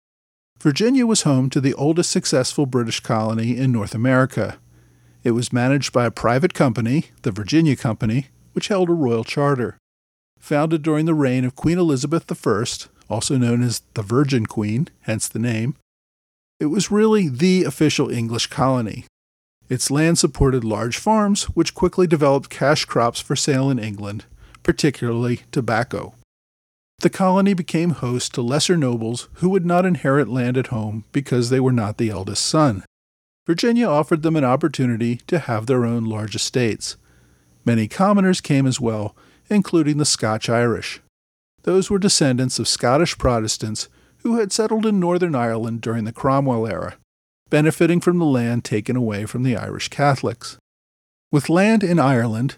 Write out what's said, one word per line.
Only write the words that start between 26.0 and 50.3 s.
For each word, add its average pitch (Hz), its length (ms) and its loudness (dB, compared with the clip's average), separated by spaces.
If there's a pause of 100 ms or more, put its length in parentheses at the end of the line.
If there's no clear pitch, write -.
The 175 100 2
colony 196 460 2
became 170 360 -2
host 123 440 -6
to 127 80 -2
lesser 151 340 0
nobles 120 580 -4
who 180 140 0
would 185 160 0
not 175 220 2
inherit 143 400 2
land 123 280 -2
at 127 120 0
home 107 440 -6
because 127 380 -2
they 131 100 2
were 131 120 2
not 107 260 0
the 110 140 -2
eldest 98 340 -6
son. 139 400 2 (600)
Virginia 233 400 2
offered 151 340 2
them 160 140 2
an 151 80 2
opportunity 123 720 0 (100)
to 175 140 -2
have 110 260 -4
their 127 180 2
own 117 220 -2
large 107 300 -6
estates. - 600 -4 (720)
Many 113 220 2
commoners 190 520 2
came 135 280 0
as 123 120 -2
well, 110 360 -4 (340)
including 165 480 2
the 147 80 0
Scotch-Irish. 113 960 -2 (640)
Those 185 260 0
were 202 100 2
descendants 127 580 2
of 117 120 -2
Scottish 135 480 2
Protestants 110 720 -2 (300)
who 233 200 -2
had 202 120 -2
settled 220 340 0
in 208 140 2
Northern 175 360 0
Ireland 113 460 -2
during 113 240 -2
the 110 80 -6
Cromwell 131 520 0
era, 90 300 -6 (540)
benefiting 156 500 4
from 175 180 2
the 170 80 0
land 120 380 0
taken 117 320 -4
away 107 300 -2
from 123 180 -6
the 127 140 0
Irish 101 320 -8
Catholics. - 680 -2 (760)